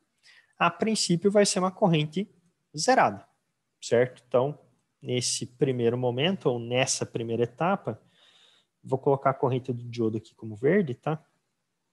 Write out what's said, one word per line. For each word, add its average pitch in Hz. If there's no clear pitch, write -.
a 170
princípio 202
vai 208
ser 196
uma 185
corrente 170
zerada, 156
certo? 123
Então, 135
nesse 123
primeiro 123
momento, 127
ou 123
nessa 123
primeira 117
etapa, 160
vou 127
colocar 139
a 131
corrente 127
do 120
diodo 117
aqui -
como 110
verde, 139
tá? 151